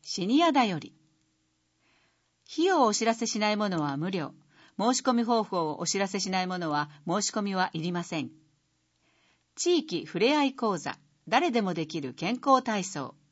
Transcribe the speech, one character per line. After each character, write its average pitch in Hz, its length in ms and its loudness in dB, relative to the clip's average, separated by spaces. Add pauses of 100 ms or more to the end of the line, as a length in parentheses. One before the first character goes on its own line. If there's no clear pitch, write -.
シ 185 260 -4
ニ 277 160 6
ア 330 80 6
だ 254 140 4
よ 175 140 -2
り。 - 140 -14 (1600)
費 320 140 2
用 349 180 6
を - 40 8
お 208 60 2
知 220 120 0
ら 226 80 4
せ 226 140 -4
し 214 120 -4
な 214 120 2
い 214 60 0
も 208 120 0
の 170 120 -2
は 143 160 -2
無 175 140 -4
料。 170 220 -4 (460)
申 233 140 4
し 240 80 0
込 262 120 2
み 233 100 2
方 226 200 2
法 170 260 -2
を - 100 -6
お 170 80 -4
知 196 120 -2
ら 196 80 0
せ 196 120 -4
し 190 100 -4
な 185 120 0
い 185 60 -2
も 180 120 -4
の 165 100 -2
は 147 200 0 (180)
申 190 140 0
し - 100 -2
込 214 100 -2
み 202 140 -2
は 185 180 0
い 160 80 -4
り 175 100 -2
ま 175 120 -2
せ 160 180 -6
ん。 120 80 -6 (1300)
地 349 240 2
域 175 260 -4
ふ 175 140 -8
れ 269 180 4
あ 285 60 4
い 269 120 0
講 208 220 -2
座、 143 200 -8 (300)
誰 294 220 2
で 226 140 0
も 180 100 -2
で 160 140 -4
き 170 120 -6
る 131 140 -6
健 202 220 -4
康 254 260 4
体 214 220 -2
操。 139 320 -8 (160)